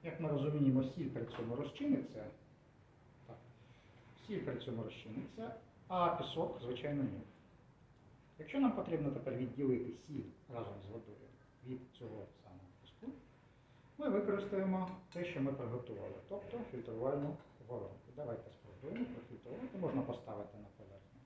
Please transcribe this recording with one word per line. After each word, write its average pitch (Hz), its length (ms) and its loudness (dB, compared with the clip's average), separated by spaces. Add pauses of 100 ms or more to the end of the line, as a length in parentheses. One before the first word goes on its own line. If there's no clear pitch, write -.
Як 165 160 -6
ми 156 100 2
розуміємо, 139 540 8
сіль 139 260 0
при 113 160 -2
цьому 117 300 -2
розчиниться. 175 680 2 (1000)
Так. - 100 -14 (880)
Сіль 208 120 0
при 120 180 0
цьому 113 260 -2
розчиниться, - 720 -6 (320)
а 175 220 6
пісок, 160 520 0
звичайно, 135 420 0
ні. 98 180 0 (1200)
Якщо 202 200 0
нам 262 120 10
потрібно 151 400 2
тепер 120 240 -2
відділити 127 560 2 (160)
сіль 135 160 -4 (300)
разом 117 280 -4
з 98 60 -12
водою 107 400 -12 (380)
від 127 140 -6 (200)
цього 107 260 -8 (180)
самого 92 240 -16 (140)
піску, - 260 -14 (920)
ми 285 120 2
використаємо 196 800 4 (240)
те, 175 120 -2
що - 160 0
ми 135 120 4
приготували, 113 600 -4 (140)
тобто 208 300 -6 (120)
фільтрувальну 131 680 0 (300)
воронку. 104 480 -8
Давайте 123 360 -6
спробуємо 202 540 -6 (100)
профільтрувати. 196 640 -10
Можна 135 240 0
поставити 104 560 -6
на 104 100 -14 (100)
поверхню - 480 -18